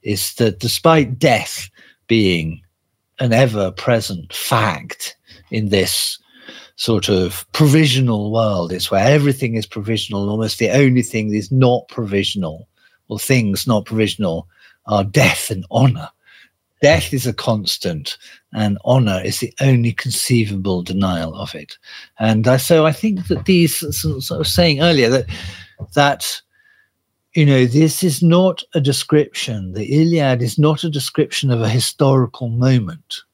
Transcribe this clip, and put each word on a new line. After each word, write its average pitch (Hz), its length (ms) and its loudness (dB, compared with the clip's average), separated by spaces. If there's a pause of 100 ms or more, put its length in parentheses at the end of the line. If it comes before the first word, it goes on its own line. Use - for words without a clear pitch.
It's - 320 -4
that 110 260 0
despite 139 580 2
death - 520 0 (380)
being 87 520 0 (600)
an 123 120 0
ever-present 107 1000 0
fact - 800 -4 (340)
in 107 200 -2
this - 480 0 (580)
sort 107 320 -2
of 92 440 -2
provisional 131 800 2
world, 101 380 0
it's 90 200 -6
where 98 160 4
everything 139 480 2
is 110 100 -2
provisional, 104 640 -4
almost 110 300 -4
the 110 120 0
only 127 320 4
thing 107 280 -4
that 104 80 -2
is 98 120 -6
not 127 380 2
provisional, 98 800 -4 (400)
or 107 100 -8
things 110 480 0
not 107 200 0
provisional, 98 600 -2 (400)
are 101 180 2
death - 460 0
and 92 200 -8
honor. 113 400 2 (720)
Death 151 320 2
is 127 140 -2
a 117 40 -2
constant, 90 840 -4 (340)
and 107 320 0
honor 107 400 2
is 95 140 -4
the - 220 -8
only 123 320 2
conceivable 101 920 -2
denial 90 540 -2
of - 180 -12
it. 76 240 -18 (400)
And 110 300 2
I, 131 80 4
so 156 300 2
I 160 40 2
think 185 380 -4
that 151 160 -4
these, 170 400 2
s-, 147 160 -6
sort 151 400 -6
of 151 80 -2
saying 160 320 2
earlier 151 280 4
that, 127 180 2 (680)
that, - 480 0 (920)
you 151 120 4
know, 131 200 6
this 151 360 2
is 160 180 0
not 175 440 4 (100)
a 165 60 2
description, 127 960 -2
the 107 100 -6
Iliad 143 580 2
is 120 160 -2
not 151 240 0
a 165 80 -4
description 143 640 -2
of 117 100 0
a 110 60 0
historical 127 800 0
moment. 117 680 -2 (160)